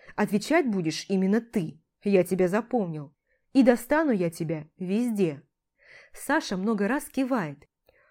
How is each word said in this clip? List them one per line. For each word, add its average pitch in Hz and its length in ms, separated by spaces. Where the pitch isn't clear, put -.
Отвечать 214 500
будешь 180 420
именно 190 320
ты. 208 400
Я 196 220
тебя 180 240
запомнил. 175 680
И 269 100
достану 277 480
я 180 200
тебя 156 360
везде». 196 680
Саша 285 440
много 202 320
раз 285 160
кивает. 240 640